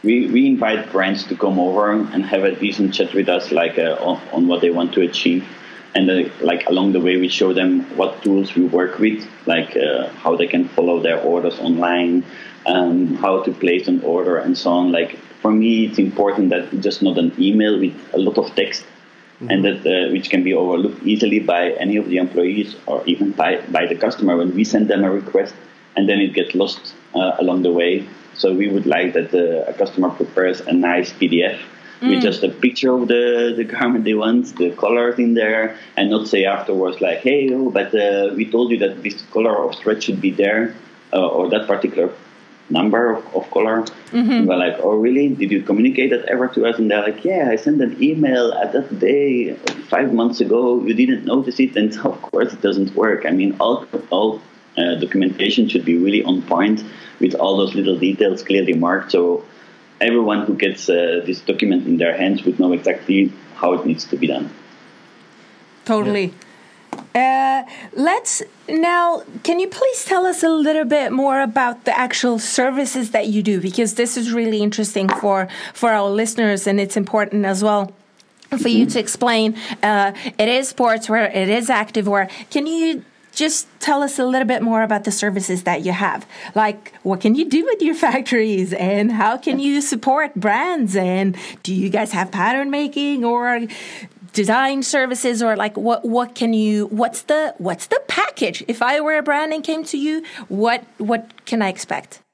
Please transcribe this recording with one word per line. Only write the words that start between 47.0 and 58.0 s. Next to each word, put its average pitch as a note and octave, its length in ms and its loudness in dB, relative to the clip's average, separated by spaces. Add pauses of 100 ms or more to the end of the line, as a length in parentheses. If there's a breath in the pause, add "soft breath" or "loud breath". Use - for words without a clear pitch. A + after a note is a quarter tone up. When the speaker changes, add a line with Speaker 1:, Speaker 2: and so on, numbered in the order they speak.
Speaker 1:
like, G#2+ 140 -10
"Yeah, E3+ 280 2
I A2 40 2
sent D3 260 2
an A#2 200 -2
email C3+ 500 2 (100)
at G#2 100 -4
that C3+ 160 0 (100)
day, C3 560 2 (400)
five B2+ 140 2 (120)
months A#2 200 0
ago. A#2 200 4 (260)
You A2 80 2
didn't B2+ 320 2
notice B2 340 0
it." C3 160 2
And G#2+ 220 2
<laughs> - 120 -2
of - 120 -8
course, A2+ 340 0
it - 60 -12
doesn't G2 340 0
work. G#2+ 300 0
I - 40 0
mean, C#3+ 200 2 (100)
all, A#2 240 0 (260)
all, A2 300 0 (380)
uh, E2+ 160 0 (100)
documentation F#2+ 640 0
should - 160 -2
be E2+ 140 2
really G2+ 260 2
on F2+ 180 0
point G2+ 400 0 (380 loud breath)
with F#2 140 2
all G2 240 0
those - 160 0
little F#2+ 240 0 (100)